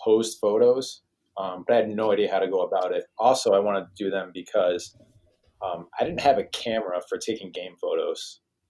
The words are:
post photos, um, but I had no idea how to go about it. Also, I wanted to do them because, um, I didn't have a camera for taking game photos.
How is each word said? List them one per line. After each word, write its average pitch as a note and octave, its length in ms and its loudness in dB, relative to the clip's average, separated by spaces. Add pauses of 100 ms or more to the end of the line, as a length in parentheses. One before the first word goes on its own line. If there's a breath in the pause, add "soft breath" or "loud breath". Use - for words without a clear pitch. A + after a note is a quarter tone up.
post A2+ 400 2
photos, A#2+ 640 2 (340)
um, F#2 300 -8
but A#2+ 80 4
I - 20 6
had G#2+ 140 2
no G#2+ 200 0
idea G2+ 200 2
how F#2+ 80 0
to F#2+ 100 0
go F#2 140 0
about F#2 300 -2
it. F2+ 120 -4 (140)
Also, A#2+ 340 4
I G2 60 6
wanted G2+ 240 0
to F#2+ 220 -10
do G2 60 -2
them F#2 220 -4
because, F2+ 640 -2 (640)
um, F2 280 -8 (120)
I A#2 40 0
didn't E3 180 -6
have C3+ 160 4
a G2 60 -2
camera G#2+ 640 -4
for F#2 100 -4
taking G2 340 -8
game F2+ 240 -12
photos. D#2+ 640 -4 (300)